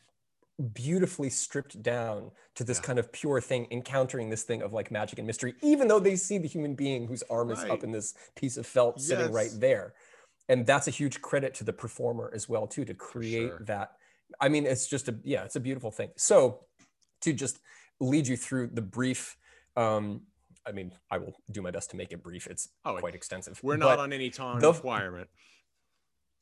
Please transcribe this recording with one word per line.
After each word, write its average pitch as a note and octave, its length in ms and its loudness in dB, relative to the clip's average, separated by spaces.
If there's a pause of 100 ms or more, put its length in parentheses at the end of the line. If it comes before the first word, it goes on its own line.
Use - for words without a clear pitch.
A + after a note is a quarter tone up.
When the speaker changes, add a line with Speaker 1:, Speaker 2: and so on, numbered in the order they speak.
(720)
Speaker 1:
beautifully D3+ 560 0
stripped C3+ 540 -4
down A2+ 480 -2 (240)
to B2 100 -6
this A2+ 140 -2
Speaker 2:
Yeah. - 60 -6
Speaker 1:
kind B2+ 140 0
of A2+ 140 -2
pure C#3 300 2
thing, B2 280 -2
encountering B2+ 600 -2
this G#2+ 140 -4
thing A2+ 180 -2
of, G#2 100 -4
like, G#2+ 180 -4
magic G#2+ 280 -4
and A2 80 -6
mystery, B2 360 -4
even D4 240 6
though G#3+ 140 8
they F#3+ 160 4
see G3 220 -2
the E3 100 -2
human D3 260 -2
being C3 320 -2
whose A#2 180 -6
arm A#2 260 0
is A2+ 80 -2
Speaker 2:
Right. G#2+ 140 -2
Speaker 1:
up A2+ 120 -2
in A2+ 80 -6
this G#2+ 220 -6 (220)
piece C3+ 200 -2
of A#2+ 100 -8
felt B2 340 4
sitting C#3 320 2
right A2 180 2
Speaker 2:
Yes. G#2+ 80 -8
Speaker 1:
there. A2 360 4 (540)
And B2 180 6
that's C#3 220 6
a - 20 0
huge C#3 300 -2
credit C3+ 340 0
to - 100 -10
the G#2 100 -2
performer A#2 580 -4
as - 160 -8
well, A2 180 0
too, - 200 -6
to G2+ 80 -8
Speaker 2:
For - 40 -12
Speaker 1:
create A2+ 500 -4
Speaker 2:
sure. E2 160 -8
Speaker 1:
that. G#2 340 -4 (420)
I C#3 80 6
mean, D3 180 4
it's B2+ 200 2
just C3 220 -2
a, A2+ 160 -4
yeah, B2 200 -2
it's - 120 -10
a - 40 -2
beautiful B2 300 -4
thing. G#2 260 -6
So C#3 500 6 (540)
to E3 120 2
just C3 280 -4 (400)
lead C3+ 260 2
you B2 100 0
through B2 320 -2
the A#2 140 -4
brief, B2 540 -4 (400)
um, G#2+ 500 0 (380)
I A2+ 80 -10
mean, F#2 200 -10 (180)
I F#2 80 -2
will - 180 -10 (140)
do G2+ 120 -8
my F2+ 80 -6
best F2 200 -8
to F2+ 60 -12
make F#2 160 -10
it E2+ 120 -14
brief. F2 240 -14
It's - 220 -10 (140)
Speaker 2:
Oh, G#2 140 -6
Speaker 1:
quite E2+ 160 -6
extensive. - 480 -12
Speaker 2:
we're C#3+ 140 0
not C#3+ 200 4
Speaker 1:
But - 40 -2
Speaker 2:
on C#3 120 -4
any C3 180 -4
time B2 300 -6
Speaker 1:
the D3+ 120 10
Speaker 2:
requirement. G2 580 -4 (1120)